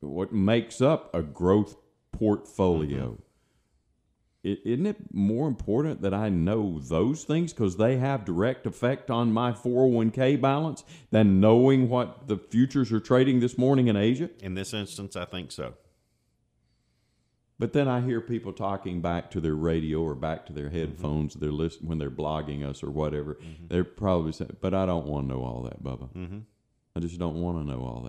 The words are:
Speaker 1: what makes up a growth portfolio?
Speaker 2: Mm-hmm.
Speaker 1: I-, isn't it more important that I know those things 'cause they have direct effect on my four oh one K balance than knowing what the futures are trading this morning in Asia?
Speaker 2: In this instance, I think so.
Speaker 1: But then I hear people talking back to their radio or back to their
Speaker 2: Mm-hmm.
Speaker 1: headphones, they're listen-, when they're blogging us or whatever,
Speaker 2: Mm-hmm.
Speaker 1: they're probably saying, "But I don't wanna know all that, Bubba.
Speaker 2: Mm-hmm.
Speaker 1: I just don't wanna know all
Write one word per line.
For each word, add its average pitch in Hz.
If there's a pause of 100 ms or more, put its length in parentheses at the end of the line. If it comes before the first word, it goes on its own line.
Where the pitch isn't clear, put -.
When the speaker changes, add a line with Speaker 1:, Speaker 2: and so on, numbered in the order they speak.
Speaker 1:
what 78
makes 110
up 143
a 85
growth 90 (360)
portfolio? 80
Speaker 2:
Mm-hmm. 55 (1200)
Speaker 1:
I-, 98
isn't 127
it -
more 110
important 135
that 95
I 107
know 92
those 80
things 160
'cause 95
they 117
have 131
direct 95
effect 123
on 117
my 120
four 123
oh 131
one 117
K 131
balance 139 (280)
than 101
knowing 123
what 123
the 104
futures 123
are 110
trading 127
this 120
morning 127
in 104
Asia? 127 (120)
Speaker 2:
In 92
this 95
instance, 101
I 87
think 87
so. 64 (1800)
Speaker 1:
But 117
then 143
I 123
hear 123
people 110
talking 98
back 85
to 95
their 80
radio 80
or 78
back 78
to -
their 71
Speaker 2:
Mm-hmm. 78
Speaker 1:
headphones, 76
they're 76
listen-, 80
when 82
they're 71
blogging 73
us 69
or 71
whatever, 73
Speaker 2:
Mm-hmm. 82
Speaker 1:
they're 90
probably 87
saying, -
"But 95
I 95
don't 87
wanna 71
know 65
all 62
that, 62
Bubba. 65
Speaker 2:
Mm-hmm. 92 (560)
Speaker 1:
I 90
just 85
don't 85
wanna 85
know 65
all 60